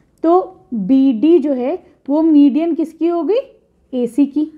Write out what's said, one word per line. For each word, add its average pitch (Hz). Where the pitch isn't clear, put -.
तो 359
बीडी 269
जो 285
है 254
वो 302
मीडियन 302
किसकी 320
हो 339
गई? 403
एसी 247
की, 302